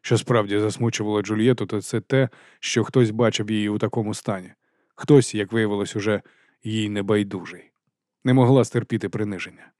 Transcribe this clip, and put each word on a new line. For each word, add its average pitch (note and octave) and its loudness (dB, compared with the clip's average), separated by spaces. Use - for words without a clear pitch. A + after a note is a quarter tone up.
Що A#2+ 0
справді G#2 0
засмучувало G#2+ -2
Джульєту, A2 0
то G2+ -6
це A2 -6
те, C3 0
що - -2
хтось A#2 2
бачив A2 0
її G#2 0
у G#2 -2
такому G#2+ -2
стані. F#2+ -8
Хтось, C3+ 4
як G#2 -4
виявилось, G#2 -2
уже G#2 -2
їй A2 -2
небайдужий. G2+ -4
Не B2+ 2
могла B2+ 6
стерпіти A#2 -4
приниження. G#2 -8